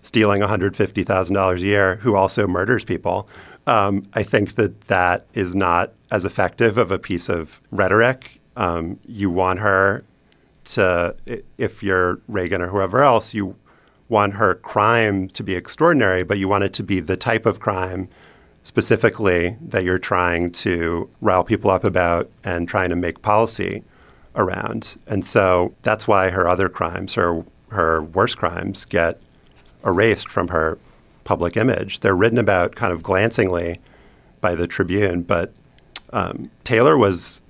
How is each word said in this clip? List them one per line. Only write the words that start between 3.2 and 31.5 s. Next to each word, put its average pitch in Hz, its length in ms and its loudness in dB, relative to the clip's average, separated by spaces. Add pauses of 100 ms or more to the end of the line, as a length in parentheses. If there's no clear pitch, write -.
um, 101 480 2
I 110 100 -2
think 107 320 -2
that - 320 -2
that 90 380 0 (100)
is 92 200 -4
not 90 380 2 (180)
as 95 140 -2
effective 110 520 0
of 95 140 0
a 92 80 -2
piece - 300 -6
of 82 320 -6 (100)
rhetoric. 107 680 0 (160)
Um, 85 500 -4
you 101 220 -4
want 92 300 0
her 98 440 2 (600)
to, 87 500 0 (140)
i-, 123 120 -10 (160)
if - 240 -6
you're 92 460 0
Reagan 90 340 -4
or 87 60 -4
whoever 98 340 0
else, 123 320 2
you 98 220 -6 (540)
want 104 240 2
her 98 220 2
crime 104 760 0
to - 140 -12
be 92 120 -4
extraordinary, 104 680 2
but 104 140 0
you 95 120 -2
want 98 160 2
it 95 80 -4
to - 100 -8
be 95 160 0
the 87 180 -2
type 113 280 -2
of 110 140 0
crime 92 500 -4 (540)
specifically 101 1000 0
that 101 220 -2
you're 92 160 0
trying 87 520 0
to 85 580 -4 (120)
rile 92 220 4
people 101 280 0
up 92 120 0
about 87 460 0 (140)
and 87 240 -4
trying 92 220 -2
to 87 60 -2
make 87 260 -4
policy 104 640 -2 (520)
around. 101 640 -4 (100)
And 98 180 -4
so 92 480 2 (100)
that's 107 240 -2
why 95 220 4
her 90 200 0
other 90 200 2
crimes, 90 440 -6
her, 87 300 0 (260)
her 80 340 0
worst 92 340 0
crimes, 90 480 -4
get 85 340 0 (680)
erased 98 440 2
from 87 200 -2
her 80 280 -2 (460)
public 87 320 -2